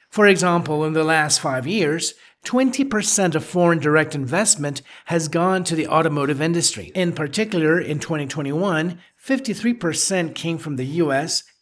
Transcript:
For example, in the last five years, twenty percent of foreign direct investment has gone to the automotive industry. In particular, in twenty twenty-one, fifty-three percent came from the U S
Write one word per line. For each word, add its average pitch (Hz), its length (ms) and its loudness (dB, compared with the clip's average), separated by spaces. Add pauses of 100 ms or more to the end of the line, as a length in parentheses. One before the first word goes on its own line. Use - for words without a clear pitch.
(120)
For 208 160 6
example, 170 580 2
in 156 80 -2
the 160 100 2
last 156 380 2
five 131 240 -2
years, 165 480 0 (300)
twenty 262 400 2
percent 202 500 0
of 156 100 0
foreign 170 360 4
direct 151 340 2
investment 143 680 -2 (220)
has 165 240 -2
gone 185 340 0
to 170 120 -4
the 156 120 -2
automotive 147 520 0
industry. 165 540 -2
In 180 200 0
particular, 165 680 0
in 151 200 -4
twenty 151 280 -4
twenty-one, 160 720 -2 (160)
fifty-three 240 580 -2
percent 175 640 -2
came 165 240 -4
from 147 160 -8
the 127 100 -4
U 151 260 0
S 151 320 -2 (180)